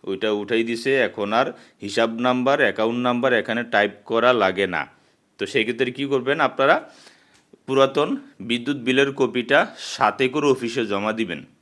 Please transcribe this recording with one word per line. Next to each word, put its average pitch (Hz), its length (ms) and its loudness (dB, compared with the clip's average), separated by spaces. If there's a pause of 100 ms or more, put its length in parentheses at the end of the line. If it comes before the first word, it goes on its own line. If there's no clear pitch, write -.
ওইটা 98 220 -2
উঠাই 107 320 0
দিছে। 117 280 -2 (160)
এখন 104 260 -6
আর 123 140 2 (340)
হিসাব 113 280 0 (180)
নাম্বার, 127 380 2
অ্যাকাউন্ট 117 420 0
নাম্বার 123 240 0 (100)
এখানে 117 200 -4 (120)
টাইপ 104 200 4 (120)
করা 117 260 2 (120)
লাগে 95 320 2
না। 76 60 -2 (560)
তো 104 80 -6
সেই 117 220 -2
ক্ষেত্রে 123 300 -2
কী 135 80 -6
করবেন 139 320 -2 (100)
আপনারা, 139 280 2 (880)
পুরাতন 135 440 2 (320)
বিদ্যুৎ 120 360 -4
বিলের 131 320 2 (100)
কপিটা 127 400 2 (360)
সাথে 123 380 2
করে 147 140 0
অফিসে 120 380 0
জমা 101 340 -2
দিবেন। 87 200 -6 (220)